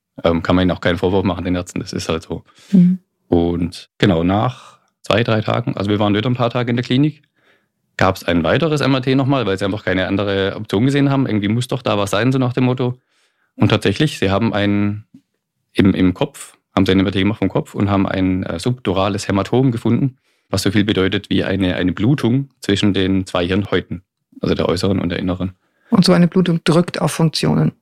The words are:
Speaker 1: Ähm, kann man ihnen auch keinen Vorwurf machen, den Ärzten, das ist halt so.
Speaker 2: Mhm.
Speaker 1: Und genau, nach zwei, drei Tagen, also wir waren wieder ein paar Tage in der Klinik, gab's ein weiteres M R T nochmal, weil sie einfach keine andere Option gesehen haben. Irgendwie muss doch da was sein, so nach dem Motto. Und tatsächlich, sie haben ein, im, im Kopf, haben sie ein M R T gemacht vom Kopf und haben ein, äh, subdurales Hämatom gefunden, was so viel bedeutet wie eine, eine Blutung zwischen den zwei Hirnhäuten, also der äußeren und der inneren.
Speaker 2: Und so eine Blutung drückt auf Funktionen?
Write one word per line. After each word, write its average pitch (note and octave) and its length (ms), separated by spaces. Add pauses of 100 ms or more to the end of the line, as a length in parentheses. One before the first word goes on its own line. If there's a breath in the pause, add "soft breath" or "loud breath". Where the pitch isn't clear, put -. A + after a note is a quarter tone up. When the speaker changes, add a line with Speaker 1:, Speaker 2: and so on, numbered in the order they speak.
(220)
Speaker 1:
Ähm, E2+ 200
kann F2+ 120
man F#2 80
ihnen F#2 80
auch E2 100
keinen F2+ 180
Vorwurf F#2+ 260
machen, F2+ 200
den F2+ 120
Ärzten, - 240
das - 120
ist - 160
halt D#2+ 140
so. - 220 (260 loud breath)
Speaker 2:
Mhm. F3+ 300 (260)
Speaker 1:
Und F2 720
genau, F2 240
nach G#2 560 (240)
zwei, - 220
drei A2 160
Tagen, A2+ 360
also G2+ 140
wir G#2 80
waren G#2 160
wieder A2 160
ein B2 60
paar A#2+ 140
Tage A#2+ 200
in A#2 60
der B2 80
Klinik, D3 380 (760)
gab's F#2+ 260
ein E2+ 220
weiteres C#3 360
M C3 140
R B2+ 80
T C3+ 140
nochmal, C3+ 300
weil F#2+ 120
sie G#2 60
einfach F#2 200
keine F#2 220
andere G2 500
Option G#2+ 280
gesehen C#3 260
haben. C3+ 160
Irgendwie G#2 220
muss A#2+ 200
doch B2+ 140
da G#2+ 160
was G2+ 120
sein, A2 200
so C3+ 80
nach B2 140
dem B2+ 120
Motto. B2+ 360 (560)
Und G#2+ 140
tatsächlich, A2 480
sie F#2+ 120
haben G#2 240
ein, G#2 500 (680)
im, - 220
im F#2 200
Kopf, - 440 (160)
haben G2 120
sie G2 60
ein F#2+ 80
M F#2+ 60
R G2 60
T G2+ 80
gemacht G#2 200
vom G2 80
Kopf - 260
und G#2 160
haben G2+ 160
ein, F#2 380
äh, E2+ 140
subdurales G2 680
Hämatom A#2 460
gefunden, A2+ 460 (300)
was F#2+ 140
so G2+ 80
viel G2+ 140
bedeutet F#2+ 440
wie F#2+ 140
eine, F#2+ 320
eine F2+ 180
Blutung C3 580 (100)
zwischen G2+ 340
den F#2+ 320
zwei F2+ 200
Hirnhäuten, F#2+ 560 (380)
also F2+ 140
der D#2+ 140
äußeren F#2 320
und F2 80
der - 100
inneren. F2+ 360 (360)
Speaker 2:
Und G3+ 140
so F#3 80
eine F3 160
Blutung F3 360
drückt F3 360
auf D3 120
Funktionen? D#3 680